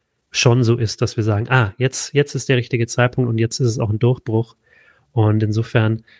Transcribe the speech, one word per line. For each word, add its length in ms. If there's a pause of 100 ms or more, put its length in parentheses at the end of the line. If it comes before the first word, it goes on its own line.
(320)
schon 320
so 120
ist, 260
dass 140
wir 80
sagen, 260
„Ah, 280
jetzt, 360
jetzt 220
ist 140
der 80
richtige 300
Zeitpunkt 420
und 80
jetzt 240
ist 80
es 100
auch 100
ein 100
Durchbruch.“ 560 (580)
Und 280
insofern, 640 (160)